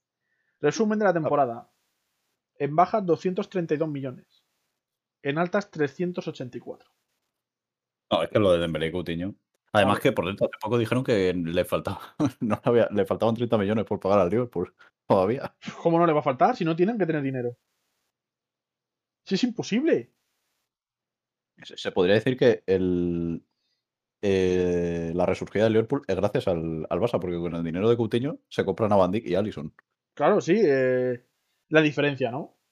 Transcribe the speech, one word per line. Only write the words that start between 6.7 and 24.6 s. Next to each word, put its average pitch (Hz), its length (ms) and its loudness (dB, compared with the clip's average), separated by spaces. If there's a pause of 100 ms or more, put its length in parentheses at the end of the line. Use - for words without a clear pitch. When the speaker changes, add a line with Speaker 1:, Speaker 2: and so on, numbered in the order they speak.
Speaker 2:
No, 85 100 2
es 85 60 -2
que 120 100 0
lo 98 140 6
de 87 60 6
Dembélé 80 300 -2
y 78 40 -6
Coutinho. 87 420 -6 (380)
Además 101 260 2
Speaker 1:
Claro. - 40 -6
Speaker 2:
que, 135 100 4
por 90 140 -2
dentro, 98 200 -2
hace - 140 -10
poco 117 180 -2
dijeron 117 240 0
que 95 320 2
le 87 300 0
faltaba, - 540 -6
<laughs> 139 220 -2
no 107 140 -2
le - 80 -2
había, 120 300 4
le 101 140 2
faltaban 107 280 0
treinta 117 240 0
millones 104 260 0
por 101 140 -4
pagar 98 220 4
al 87 100 2
Liverpool. 110 420 -2 (360)
Todavía. 104 480 0 (260)
Speaker 1:
¿Cómo 165 160 2
no 170 80 4
le 165 60 4
va 147 80 2
a - 20 0
faltar? 170 320 2
Si 190 100 -4
no 165 120 0
tienen 196 200 0
que 185 100 0
tener 156 160 -2
dinero. 127 340 -6 (1700)
Si - 100 -4
es - 80 0
imposible. 233 680 -2 (1500)
Speaker 2:
Se, - 120 -20
se - 140 -8
podría 95 240 4
decir 123 220 2
que 120 300 4
el, 87 800 0 (800)
eh, 90 880 0